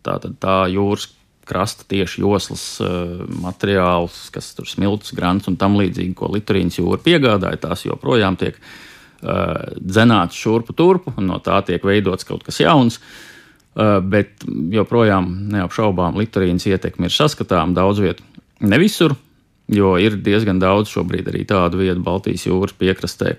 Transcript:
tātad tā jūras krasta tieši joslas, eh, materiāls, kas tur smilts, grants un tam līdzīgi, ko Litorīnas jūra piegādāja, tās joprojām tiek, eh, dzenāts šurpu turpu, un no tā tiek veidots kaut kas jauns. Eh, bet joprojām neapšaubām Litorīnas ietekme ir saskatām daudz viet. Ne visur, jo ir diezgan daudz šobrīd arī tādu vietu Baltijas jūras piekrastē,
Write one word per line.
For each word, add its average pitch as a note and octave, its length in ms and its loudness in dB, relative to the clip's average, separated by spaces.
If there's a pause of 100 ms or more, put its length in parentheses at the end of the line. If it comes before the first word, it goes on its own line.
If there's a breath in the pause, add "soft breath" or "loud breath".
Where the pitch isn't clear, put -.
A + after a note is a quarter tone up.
tātad - 340 -6
tā F#2+ 320 2
jūras G2+ 380 -2 (380)
krasta - 400 -4
tieši F#2+ 340 -2
joslas, G2 600 -2
eh, G2+ 60 -2 (540)
materiāls, F2+ 920 -2
kas - 220 -14
tur - 120 -14
smilts, G2+ 500 -4
grants F2+ 320 -2
un F#2 100 -2
tam G2+ 220 2
līdzīgi, F2+ 360 -2
ko - 180 -6
Litorīnas G2 460 -2
jūra F#2 200 0
piegādāja, A2 600 2
tās - 280 -6
joprojām G#2 500 0
tiek, - 180 -4 (680 loud breath)
eh, - 40 -8 (520)
dzenāts G#2 580 2
šurpu A2+ 380 -2
turpu, F3 420 2
un G2 100 -2
no F2+ 120 -4
tā F#2+ 260 0
tiek F2 160 -2
veidots G2 440 0
kaut - 180 -8
kas - 160 -6
jauns. D3 400 4 (800 loud breath)
Eh, G#2 240 4
bet G2 440 -2
joprojām G2 1040 0
neapšaubām F#2 680 0
Litorīnas F#2 500 0
ietekme F#2 400 -2
ir F2 60 -2
saskatām F2+ 640 0
daudz F#2+ 260 2
viet. F#2+ 200 0 (400)
Ne G#2 180 4
visur, E3+ 380 4 (520)
jo G2 280 4
ir G#2 220 2
diezgan G2+ 420 2
daudz G2 300 2
šobrīd F2+ 380 -4
arī - 180 -4
tādu F2+ 320 2
vietu F#2 260 0
Baltijas F2+ 420 -2
jūras F#2 280 0
piekrastē, - 640 -2